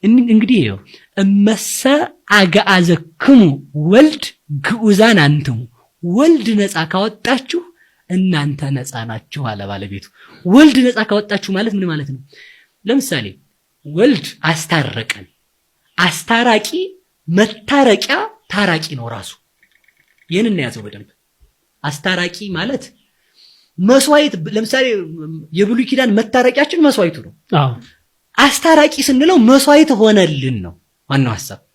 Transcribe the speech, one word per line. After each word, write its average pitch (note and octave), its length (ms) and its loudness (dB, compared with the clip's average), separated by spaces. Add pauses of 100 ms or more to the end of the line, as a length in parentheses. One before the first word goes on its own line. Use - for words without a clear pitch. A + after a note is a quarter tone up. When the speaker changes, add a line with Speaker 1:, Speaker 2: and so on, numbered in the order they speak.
Speaker 1:
እን-፣ A#3+ 240 4
እንግዲህ A3 300 4
ይኸው G#2+ 200 -2 (400)
"እመሰ G3+ 600 0 (560)
አግዓዘክሙ F#3+ 1040 2 (440)
ወልድ C4 420 2 (340)
ግዑዛን G#3+ 600 2
አንትሙ፣ C#3+ 380 0 (460)
ወልድ A#3 520 2
ነፃ G3+ 200 -2 (120)
ካወጣችሁ A3 760 -4 (480)
እናንተ F3+ 520 -2 (100)
ነፃ C3 220 -8 (120)
ናችሁ" A2+ 400 -12
አለ G#2+ 220 -8
ባለቤቱ። G2 380 -12 (400)
ወልድ C4 380 6
ነፃ A#3+ 220 0
ካወጣችሁ G#3 480 -4
ማለት G3+ 200 -4
ምን F#3+ 140 -4
ማለት C#3+ 220 -6
ነው? C3 120 -12 (640)
ለምሳሌ G#3 400 -2 (600)
ወልድ F3 400 0 (200)
አስታረቀን። C3+ 800 -4 (720)
አስታራቂ A3 720 -2 (580)
መታረቂያ A3+ 880 0 (340)
ታራቂ F3+ 440 -4
ነው A#2+ 140 -12
ራሱ። A2+ 240 -14 (1000)
ይህን G3 180 -2
እንያዘው B2 360 -6
በደንብ። G#2 260 -20 (720)
አስታራቂ F3 540 -6 (140)
ማለት G3 320 -8 (960)
መስዋዕት፣ C4+ 560 2 (140)
ለምሳሌ A3+ 380 -2 (680)
የብሉይ G#3 320 0
ኪዳን B3+ 280 0
መታረቂያችን B3+ 680 0
መስዋዕቱ F#3+ 400 2
ነው። - 120 -20 (220)
Speaker 2:
አዎ። C#3+ 140 2 (680)
Speaker 1:
አስታራቂ D4+ 640 2
ስንለው D4 380 2
መስዋዕት C#4 560 6
ሆነልን E3+ 640 2
ነው F2 140 -12 (360)
ዋናው C3+ 240 0
ሐሳብ። - 260 -14 (160)